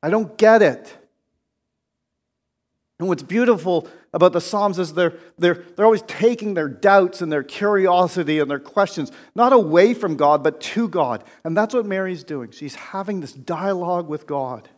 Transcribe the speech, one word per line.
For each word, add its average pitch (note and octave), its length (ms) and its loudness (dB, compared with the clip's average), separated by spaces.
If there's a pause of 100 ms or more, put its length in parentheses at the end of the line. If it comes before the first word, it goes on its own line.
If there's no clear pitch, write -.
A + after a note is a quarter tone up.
I D3+ 100 -4
don't G#3 280 -4
get A3 240 8
it." C3+ 360 0 (2000)
And F#3 60 -4
what's E3+ 160 -2
beautiful F#3 640 0 (260)
about F3 180 4
the F3 80 -2
Psalms G3+ 380 -2
is D#3+ 160 -6
they're, E3+ 200 0 (220)
they're, F3 280 0 (100)
they're G3+ 100 0
always A3 180 4
taking G#3+ 520 -2
their D#3 140 -2
doubts F#3+ 520 2
and E3 120 -4
their D3 100 -2
curiosity F3+ 960 0
and C#3+ 100 0
their C#3+ 120 -6
questions, E3 500 -4 (240)
not A#3+ 180 2
away G3 400 4
from G#3+ 240 -4
God, D3 280 2
but D#3 160 -2
to - 260 -4
God. D3+ 380 -4 (180)
And E3 140 -4
that's G#3+ 180 -2
what A#3+ 100 -2
Mary's F#3+ 380 -6
doing. C3+ 300 -12
She's C#3+ 240 -16
having G3 420 -10
this D3 140 -12
dialogue F3 760 -6
with D3+ 160 -10
God. C3 540 -10